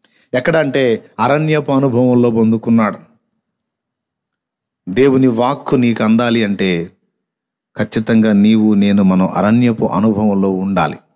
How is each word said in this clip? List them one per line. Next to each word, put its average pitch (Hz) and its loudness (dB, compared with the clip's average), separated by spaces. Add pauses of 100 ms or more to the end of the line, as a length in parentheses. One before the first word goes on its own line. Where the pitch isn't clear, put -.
(340)
ఎక్కడ 160 -2
అంటే 135 0 (160)
అరణ్యపు 147 0
అనుభవంలో 123 2
పొందుకున్నాడు. 113 0 (1900)
దేవుని 131 2
వాక్కు 127 -2
నీకు 117 0
అందాలి 117 0
అంటే 92 -4 (880)
ఖచ్చితంగా 110 0
నీవు 107 2
నేను 101 2
మనం 92 2
అరణ్యపు 113 0
అనుభవంలో 101 0
ఉండాలి. 92 -4 (180)